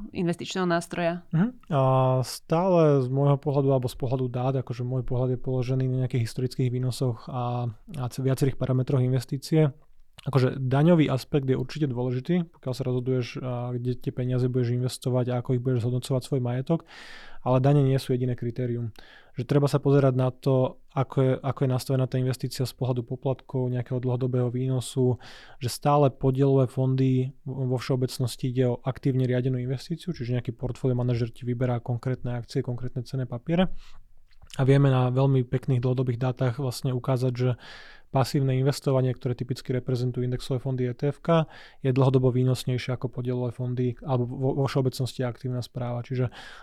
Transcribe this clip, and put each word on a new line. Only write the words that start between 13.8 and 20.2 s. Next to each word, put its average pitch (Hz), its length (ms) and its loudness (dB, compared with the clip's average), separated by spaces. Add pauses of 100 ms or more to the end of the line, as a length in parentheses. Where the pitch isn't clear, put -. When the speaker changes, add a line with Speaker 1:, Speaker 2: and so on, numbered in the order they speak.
Speaker 2:
tie - 160 -6
peniaze 127 320 0
budeš 123 320 2
investovať 123 560 -2
a 123 80 -2
ako 127 160 0
ich 123 80 -4
budeš 123 240 0
zhodnocovať 127 320 -2
svoj 131 240 -2
majetok, 131 400 -2 (640)
ale 127 160 4
dane 143 160 6
nie 135 160 4
sú 131 160 -2
jediné 123 240 0
kritérium. 120 560 -4 (460)
Že 123 100 -6
treba 139 220 4
sa 143 100 2
pozerať 139 400 4